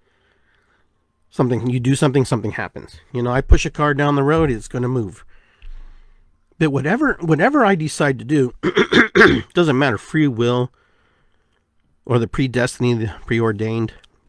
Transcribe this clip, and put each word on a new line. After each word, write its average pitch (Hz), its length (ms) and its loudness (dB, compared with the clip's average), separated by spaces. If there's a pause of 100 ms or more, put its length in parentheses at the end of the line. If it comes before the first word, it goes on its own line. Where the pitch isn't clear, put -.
(1300)
Something, 123 380 -2
you 127 120 -2
do 131 160 2
something, 135 300 2
something 110 260 -4
happens. - 460 -12 (140)
You 120 120 -4
know, 123 80 -2
I 131 100 0
push - 240 6
a 151 60 -6
car 147 240 -2
down 147 200 0
the 139 60 0
road, 151 300 2
it's 107 160 -6
gonna 123 200 -6
move. 120 380 -6 (1300)
But 160 100 2
whatever, 185 520 0
whatever 196 440 2
I 196 80 4
decide 151 460 -2
to 113 60 -14
do, 131 360 0
<clears throat> - 960 2
doesn't 156 240 2
matter, 127 180 0
free 156 300 -2
will 123 440 0 (1300)
or 120 140 0
the 113 80 0
predestiny, 123 680 -2
the 110 160 -4 (120)
preordained. 110 680 -2 (360)